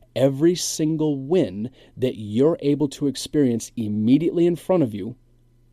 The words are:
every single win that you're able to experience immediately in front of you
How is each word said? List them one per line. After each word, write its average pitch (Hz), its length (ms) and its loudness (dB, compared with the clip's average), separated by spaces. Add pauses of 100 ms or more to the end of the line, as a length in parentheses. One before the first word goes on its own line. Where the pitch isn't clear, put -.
(140)
every 139 400 2
single 156 640 -2
win 131 520 -2 (260)
that 123 200 -2
you're 113 440 2
able 143 280 0
to - 180 -4
experience 135 680 -2
immediately 123 720 2
in 175 100 0
front 180 260 0
of 107 120 -2
you 101 220 -8 (560)